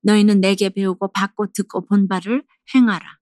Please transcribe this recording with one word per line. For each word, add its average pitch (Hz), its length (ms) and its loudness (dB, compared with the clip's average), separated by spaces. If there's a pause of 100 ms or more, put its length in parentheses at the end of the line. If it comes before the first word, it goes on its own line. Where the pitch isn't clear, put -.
너희는 208 380 4
내게 190 300 0
배우고 190 420 -6
받고 196 400 -6
듣고 190 340 -8
본 202 220 0
바를 190 360 -4 (300)
행하라. 226 480 0